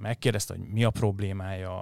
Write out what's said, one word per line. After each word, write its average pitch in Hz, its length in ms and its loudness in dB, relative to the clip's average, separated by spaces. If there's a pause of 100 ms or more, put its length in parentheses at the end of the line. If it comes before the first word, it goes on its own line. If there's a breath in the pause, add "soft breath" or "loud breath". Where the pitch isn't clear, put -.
megkérdezte, 107 560 0
hogy 92 160 -8
mi 110 120 4
a 117 60 6
problémája, 98 800 0 (120)